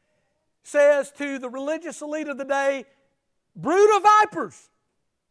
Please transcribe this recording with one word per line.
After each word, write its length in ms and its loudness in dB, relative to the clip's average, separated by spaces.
says 500 2
to 260 -6
the 100 -10
religious 520 -8
elite 280 -8
of 100 -10
the 60 -10
day, 400 -2
"Brood 400 2
of 60 -2
vipers," 680 0